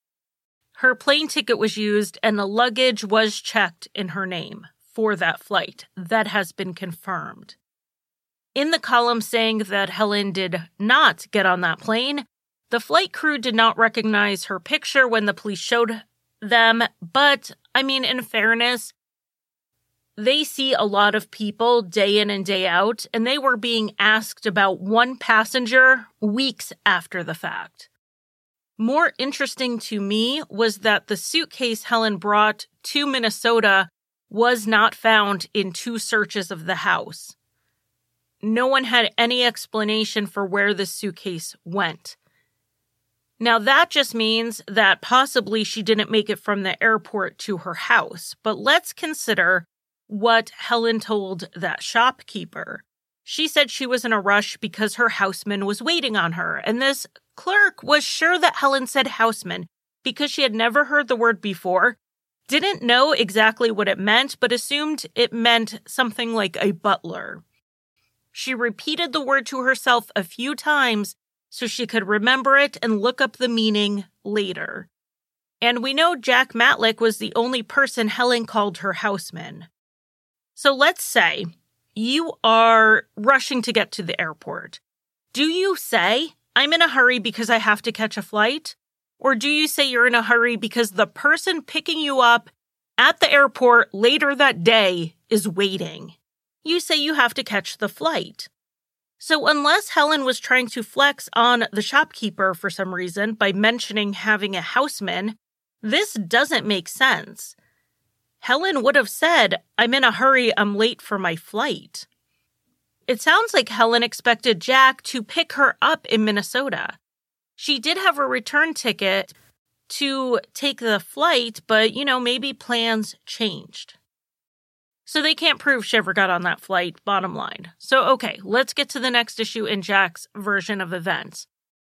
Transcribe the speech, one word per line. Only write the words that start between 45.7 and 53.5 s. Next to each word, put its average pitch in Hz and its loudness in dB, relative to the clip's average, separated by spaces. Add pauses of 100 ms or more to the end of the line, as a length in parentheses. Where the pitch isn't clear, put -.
didn't 214 0
make 208 0
it 202 -4
from 202 -4
the 190 -4
airport 220 -2
to 190 -6
her 170 -10
house, - -2
but 214 -2
let's 277 0
consider 185 -2 (400)
what 226 0
Helen 226 -2
told 190 -6
that 170 -6
shopkeeper. - -4 (400)
She 311 -4
said 285 0